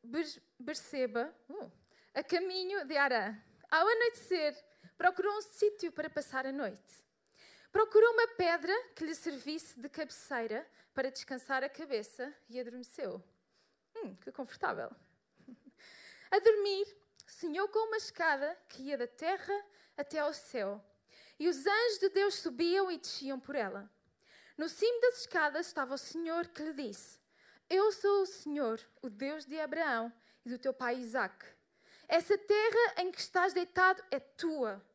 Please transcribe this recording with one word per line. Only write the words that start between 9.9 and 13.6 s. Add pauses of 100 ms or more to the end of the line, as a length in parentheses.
para
descansar
a
cabeça (160)
e
adormeceu." (760)